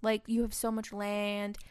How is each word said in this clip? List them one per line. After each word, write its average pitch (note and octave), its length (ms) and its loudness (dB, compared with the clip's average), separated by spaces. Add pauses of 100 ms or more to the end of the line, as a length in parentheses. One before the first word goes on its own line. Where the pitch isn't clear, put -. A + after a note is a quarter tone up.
Like, G#3+ 240 4
you A3+ 160 2
have A3 100 -2
so - 160 0
much A3 240 -2
land. G3+ 640 -2 (140)